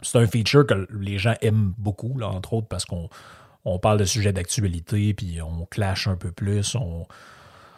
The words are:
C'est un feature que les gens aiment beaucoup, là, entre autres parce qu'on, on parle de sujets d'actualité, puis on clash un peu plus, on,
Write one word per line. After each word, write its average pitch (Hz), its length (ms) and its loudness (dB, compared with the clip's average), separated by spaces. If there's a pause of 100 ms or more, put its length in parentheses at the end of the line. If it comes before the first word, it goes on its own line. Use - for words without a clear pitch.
C'est - 160 2
un 117 80 6
feature 120 400 4
que 98 240 0
les 101 260 -4
gens 113 240 2
aiment 107 380 4
beaucoup, 107 400 -4
là, 107 80 -4
entre 95 260 -6
autres 110 140 -2
parce - 180 -6
qu'on, 87 240 -8 (540)
on 92 160 -2
parle 107 200 4
de 98 60 4
sujets 101 280 2
d'actualité, 98 800 0
puis 85 280 -6
on 82 240 -6
clash 95 420 -2
un 92 80 0
peu 87 160 -6
plus, 101 440 -2
on, 85 300 -4 (720)